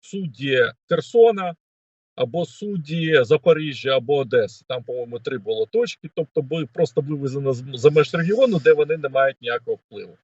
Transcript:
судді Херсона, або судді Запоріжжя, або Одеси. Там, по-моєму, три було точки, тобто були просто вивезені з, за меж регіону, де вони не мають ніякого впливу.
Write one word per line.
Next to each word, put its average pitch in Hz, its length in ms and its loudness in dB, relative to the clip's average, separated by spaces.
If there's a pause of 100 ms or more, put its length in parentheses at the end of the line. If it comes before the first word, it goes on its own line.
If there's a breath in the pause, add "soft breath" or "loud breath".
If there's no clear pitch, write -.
судді 135 680 -2 (180)
Херсона, 196 640 4 (600)
або 131 300 -4
судді 160 760 -2
Запоріжжя, 143 760 2
або 131 200 0
Одеси. 117 500 -2
Там, 127 160 -8
по-моєму, 120 360 -8
три 131 180 -6
було 110 280 -4
точки, 220 500 -4
тобто 156 260 -4
були 156 240 -6
просто 160 360 -2
вивезені 139 520 -4
з, 123 100 -6 (100)
за 127 160 4
меж 147 240 2
регіону, 196 460 0
де 156 140 4
вони 151 240 2
не 143 120 -6
мають 135 320 0
ніякого 117 340 -6
впливу. 92 480 -18